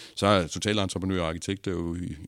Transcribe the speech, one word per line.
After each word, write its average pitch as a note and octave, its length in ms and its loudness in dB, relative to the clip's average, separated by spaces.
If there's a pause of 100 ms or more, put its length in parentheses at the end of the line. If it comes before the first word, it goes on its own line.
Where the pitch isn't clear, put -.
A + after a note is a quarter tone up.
(160)
Så G2 120 2
er F#2+ 200 6
totalentreprenører F#2+ 720 0
og E2 60 0
arkitekter F#2+ 440 -4
jo E2+ 240 -2
i, F2 200 -6 (120)